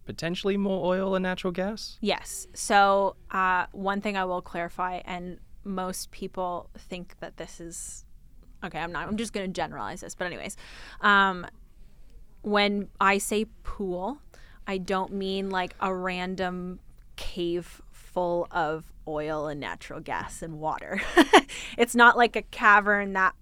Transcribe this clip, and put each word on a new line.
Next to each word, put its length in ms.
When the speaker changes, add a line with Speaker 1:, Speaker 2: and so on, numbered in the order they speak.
Speaker 1:
potentially 540
more 260
oil 300
and 80
natural 280
gas? 520
Speaker 2:
Yes. 500
So, 640
uh, 420
one 300
thing 160
I 80
will 160
clarify, 640
and 320
most 460
people 640
think 440
that 180
this 200
is, 460
okay, 160
I'm 140
not, 160
I'm 80
just 160
gonna 160
generalize 540
this, 120
but 120
anyways, 320
um, 460
when 460
I 160
say 300
pool, 580
I 100
don't 360
mean, 360
like, 320
a 140
random 840
cave 640
full 580
of 420
oil 400
and 120
natural 420
gas 420
and 180
water. 400
<laughs> 240
It's 200
not 200
like 200
a 60
cavern 720
that 280